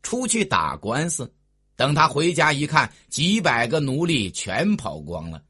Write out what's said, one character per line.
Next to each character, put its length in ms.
出 260
去 160
打 320
官 340
司， 240
等 180
他 140
回 260
家 200
一 140
看， 240
几 300
百 280
个 120
奴 260
隶 260
全 440
跑 240
光 320
了。 180